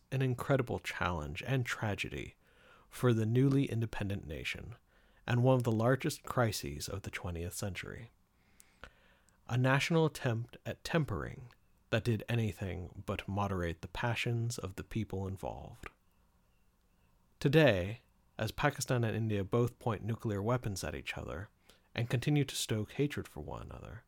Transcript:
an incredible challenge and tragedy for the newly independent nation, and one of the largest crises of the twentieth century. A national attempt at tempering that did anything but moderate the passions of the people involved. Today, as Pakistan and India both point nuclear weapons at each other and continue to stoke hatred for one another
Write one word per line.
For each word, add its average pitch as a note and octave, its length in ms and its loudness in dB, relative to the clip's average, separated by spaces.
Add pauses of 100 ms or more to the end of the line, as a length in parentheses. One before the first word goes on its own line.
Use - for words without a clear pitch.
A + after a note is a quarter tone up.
(120)
an C3+ 100 0
incredible B2+ 580 2
challenge E2+ 680 -2
and B2+ 200 0
tragedy - 720 -4 (540)
for B2 240 4
the A2 120 4
newly C3 400 6
independent A2 640 -2
nation, - 480 -8 (500)
and A#2+ 180 4
one C3 120 8
of B2 80 4
the A#2 80 2
largest B2 520 2
crises - 680 0
of G2 140 -6
the G2 60 -10
twentieth F2 440 -6
century. G#2 580 -8 (1400)
A B2 80 0
national C#3 480 4
attempt A#2+ 600 -2
at - 180 -6
tempering G#2 600 -2 (460)
that A2+ 160 0
did A2 240 2
anything G2 760 -2
but - 220 -4
moderate F#2+ 540 0
the - 80 -8
passions A#2 680 -2
of - 200 -8
the F2 60 -6
people F#2+ 440 -4
involved. - 600 -10 (1500)
Today, A#2 600 4 (400)
as A2 120 0
Pakistan C3 520 0
and G#2+ 120 0
India G#2+ 280 0
both A#2+ 340 0
point G#2+ 260 -2
nuclear G#2+ 380 -2
weapons A2 420 -2
at D2 120 -4
each - 220 -8
other E2+ 320 -8 (440)
and A#2 160 -2
continue C#3+ 360 2
to - 100 -6
stoke - 380 -2
hatred C#3 340 -2
for - 140 -12
one A#1 280 -8
another - 380 -14